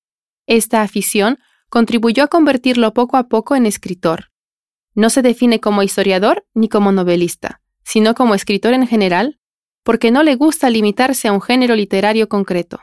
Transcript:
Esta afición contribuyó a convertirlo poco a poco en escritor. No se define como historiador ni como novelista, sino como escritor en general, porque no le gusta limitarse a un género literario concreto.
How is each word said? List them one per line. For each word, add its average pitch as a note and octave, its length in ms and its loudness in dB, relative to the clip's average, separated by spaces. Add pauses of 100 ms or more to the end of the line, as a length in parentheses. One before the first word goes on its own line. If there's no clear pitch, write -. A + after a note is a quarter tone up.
(460)
Esta A3+ 340 0
afición G#3 580 -2 (300)
contribuyó A#3 560 0
a C#4+ 40 -2
convertirlo B3+ 680 0
poco B3 240 0
a B3 100 -2
poco A3+ 260 -2
en B3+ 120 2
escritor. F3+ 680 -6 (640)
No A3 160 2
se C4+ 100 0
define A#3 400 2
como G#3 220 0
historiador G3 720 0
ni A3 160 0
como G3+ 200 2
novelista, F3 720 -2 (240)
sino A3 300 2
como A#3 200 2
escritor G3+ 380 -2
en C4 140 2
general, G3+ 520 0 (440)
porque A3+ 280 0
no C4 120 4
le D4 140 2
gusta C#4+ 340 0
limitarse A3+ 580 0
a G3+ 40 2
un G3 100 0
género B3 340 0
literario G#3 540 0
concreto. F#3+ 520 -4